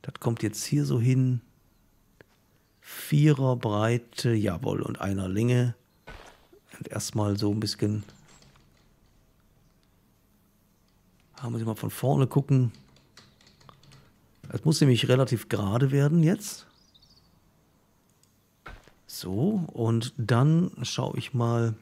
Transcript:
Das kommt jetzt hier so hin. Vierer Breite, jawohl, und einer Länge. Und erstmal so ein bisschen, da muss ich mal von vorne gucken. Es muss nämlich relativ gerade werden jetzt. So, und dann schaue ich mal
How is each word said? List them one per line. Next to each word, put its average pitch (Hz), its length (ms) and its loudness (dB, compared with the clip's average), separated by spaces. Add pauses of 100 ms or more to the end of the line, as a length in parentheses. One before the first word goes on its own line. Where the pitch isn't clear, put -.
Das - 120 -12
kommt - 280 -4
jetzt 104 220 -6
hier 147 200 0
so 139 140 0
hin. 127 420 2 (1400)
Vierer 143 760 2
Breite, 117 760 0
jawohl, 101 500 -2
und - 180 -6
einer 95 280 -4
Länge. 120 480 0 (1000)
Und - 120 -14
erstmal 104 500 -2
so 104 140 0
ein 107 80 -2
bisschen, 104 420 -2 (3250)
da 123 120 -10
muss 117 120 -6
ich 113 60 -4
mal 110 100 -4
von 107 140 -4
vorne 135 360 2
gucken. 131 460 2 (1800)
Es - 120 -6
muss 156 160 2
nämlich 127 280 4
relativ 127 400 2
gerade 113 440 0
werden 147 300 4
jetzt. - 440 -2 (2500)
So, 151 680 -4
und 113 440 0
dann 139 560 2 (100)
schaue - 360 -4
ich - 160 -10
mal 117 480 0